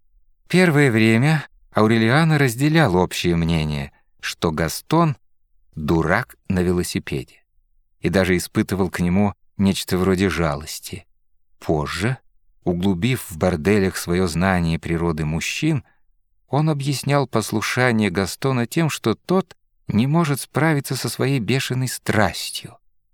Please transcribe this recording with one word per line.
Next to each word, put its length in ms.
Первое 440
время 540
Аурелиано 600
разделял 580
общее 400
мнение, 560
что 320
Гастон — 640
дурак 600
на 120
велосипеде, 840
и 80
даже 300
испытывал 520
к 120
нему 320
нечто 400
вроде 320
жалости. 760
Позже, 580
углубив 680
в 80
борделях 600
свое 300
знание 520
природы 460
мужчин, 580
он 140
объяснял 580
послушание 840
Гастона 560
тем, 240
что 260
тот 400
не 200
может 320
справиться 560
со 140
своей 300
бешеной 480
страстью. 880